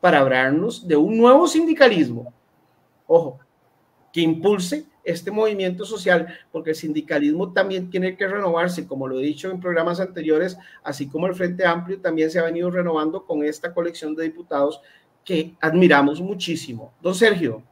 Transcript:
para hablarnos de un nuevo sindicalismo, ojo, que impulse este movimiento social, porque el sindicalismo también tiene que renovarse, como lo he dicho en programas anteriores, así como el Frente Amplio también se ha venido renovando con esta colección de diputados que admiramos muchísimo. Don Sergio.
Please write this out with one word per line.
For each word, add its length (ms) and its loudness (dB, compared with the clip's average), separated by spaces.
para 180 6
hablarnos 680 0
de 100 4
un 200 2
nuevo 300 8
sindicalismo, 840 2
ojo, 320 2
que 100 -2
impulse 640 0
este 260 -6
movimiento 560 -2
social, 420 -2
porque 200 -6
el 40 -2
sindicalismo 760 -2
también 380 -2
tiene 260 -2
que 100 -4
renovarse, 600 -2
como 200 -8
lo 120 -4
he 40 -4
dicho 280 -6
en 80 -8
programas 400 -2
anteriores, 580 -2
así 240 -8
como 200 -4
el 80 -2
Frente 280 -2
Amplio 380 0
también 300 0
se 80 0
ha 40 0
venido 280 -2
renovando 520 -2
con 200 -4
esta 280 -6
colección 440 -6
de 80 -6
diputados 580 -4
que 380 -4
admiramos 580 6
muchísimo. 720 -8
Don 120 -2
Sergio. 480 0